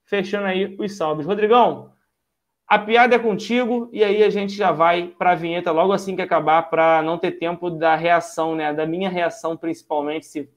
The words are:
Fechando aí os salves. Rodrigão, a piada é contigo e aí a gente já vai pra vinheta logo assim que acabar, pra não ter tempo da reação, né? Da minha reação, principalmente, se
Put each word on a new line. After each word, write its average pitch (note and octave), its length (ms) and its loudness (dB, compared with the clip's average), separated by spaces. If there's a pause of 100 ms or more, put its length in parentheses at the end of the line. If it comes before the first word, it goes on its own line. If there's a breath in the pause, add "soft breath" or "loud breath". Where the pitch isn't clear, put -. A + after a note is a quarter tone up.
Fechando G3+ 420 -2
aí F#3+ 320 -2
os G3+ 180 -6
salves. D#3 300 -2
Rodrigão, G#3 680 2 (720)
a G#3 120 4
piada A#3 360 4
é A#3 40 4
contigo A#3 760 -2
e G#3 100 0
aí G#3 200 4
a G3+ 80 4
gente G3+ 240 -4
já G3 180 0
vai E3+ 360 2
pra F3+ 260 0
vinheta E3+ 360 -4
logo F3 220 2
assim G3 240 -4
que F#3 60 -4
acabar, D#3+ 480 0
pra D#3+ 320 4
não E3 160 -2
ter F3+ 140 -2
tempo F3 360 -6
da D#3+ 260 0
reação, E3 600 0
né? D#3 180 -4
Da D#3 140 -4
minha F3+ 240 -4
reação, E3 480 -4
principalmente, D#3 640 -6
se C#3+ 320 -12